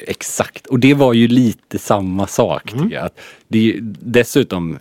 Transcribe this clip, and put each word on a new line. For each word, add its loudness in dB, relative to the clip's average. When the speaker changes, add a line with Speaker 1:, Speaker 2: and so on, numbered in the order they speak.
Speaker 1:
exakt. -6
Och 0
det 4
var 4
ju 4
lite 0
samma -2
sak, -2
Speaker 2:
Mm. -4
Speaker 1:
tycker -4
jag. -8
Att -14
det 0
är 4
ju 0
dessutom 0